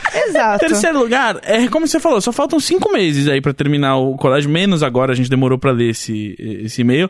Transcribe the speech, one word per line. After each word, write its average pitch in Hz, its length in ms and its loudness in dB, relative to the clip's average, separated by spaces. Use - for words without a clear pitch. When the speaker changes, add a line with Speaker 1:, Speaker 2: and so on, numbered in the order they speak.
Speaker 1:
<laughs> - 120 -4
Exato. 285 460 0
Speaker 2:
Terceiro 320 400 0
lugar, 233 420 0
é 233 260 0
como 311 200 0
você 311 120 0
falou, 262 220 0
só 240 100 -4
faltam 294 280 -2
cinco 381 340 0
meses 151 340 2
aí 139 140 2
pra 139 100 -2
terminar 143 460 0
o 131 200 0
colégio, 143 340 2
menos 170 320 2
agora, 127 300 0
a - 20 0
gente 127 160 0
demorou 131 260 2
pra 135 140 0
ler 117 180 2
esse, 107 480 -6
esse 110 440 -8
e-mail. 139 280 2